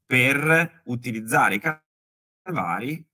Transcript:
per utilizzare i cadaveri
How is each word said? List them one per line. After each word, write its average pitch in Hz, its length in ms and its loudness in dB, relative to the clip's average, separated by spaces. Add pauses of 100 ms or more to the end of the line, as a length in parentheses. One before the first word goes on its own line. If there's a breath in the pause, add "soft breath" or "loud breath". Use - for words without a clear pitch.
per 143 840 2
utilizzare 113 720 0
i 104 40 -2
cadaveri 151 1500 -8